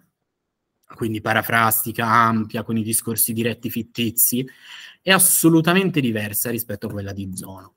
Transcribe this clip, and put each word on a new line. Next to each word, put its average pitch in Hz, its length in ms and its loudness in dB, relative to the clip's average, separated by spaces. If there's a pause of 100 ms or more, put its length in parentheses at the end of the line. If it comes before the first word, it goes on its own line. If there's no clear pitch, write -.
(920)
quindi 110 260 -4
parafrastica, 113 840 0
ampia, 113 560 2
con 113 160 -4
i 110 60 -2
discorsi 113 500 -2
diretti 113 380 -4
fittizi, 120 760 -2 (540)
è - 80 -2
assolutamente 170 920 4
diversa 110 520 -2
rispetto 110 340 -6
a 104 60 -8
quella 101 200 -8
di 98 220 -8
Zono. 95 440 -14